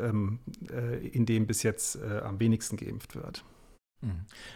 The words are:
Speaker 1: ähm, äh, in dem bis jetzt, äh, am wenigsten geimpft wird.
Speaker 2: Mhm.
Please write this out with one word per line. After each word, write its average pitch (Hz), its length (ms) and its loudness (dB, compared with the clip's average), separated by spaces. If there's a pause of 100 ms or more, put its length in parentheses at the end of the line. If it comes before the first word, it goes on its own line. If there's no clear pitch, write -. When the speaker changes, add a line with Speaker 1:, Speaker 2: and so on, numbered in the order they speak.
Speaker 1:
ähm, 107 400 2 (300)
äh, 120 380 -4
in 117 180 4
dem 110 200 4
bis 110 160 0
jetzt, - 340 0
äh, 104 240 -2
am 98 200 -4
wenigsten 110 360 4
geimpft - 380 -8
wird. - 300 -10 (560)
Speaker 2:
Mhm. 92 260 -4 (300)